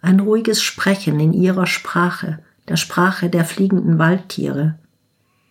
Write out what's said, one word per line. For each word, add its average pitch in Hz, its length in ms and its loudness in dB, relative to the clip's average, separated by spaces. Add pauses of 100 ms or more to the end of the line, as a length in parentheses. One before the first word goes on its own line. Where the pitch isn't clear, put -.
Ein 185 180 6
ruhiges 214 440 0
Sprechen 190 560 -2
in 156 140 2
ihrer 185 340 2
Sprache, - 720 -4 (280)
der 165 80 -4
Sprache 175 540 0
der 170 160 0
fliegenden 180 540 0
Waldtiere. 156 800 -2 (720)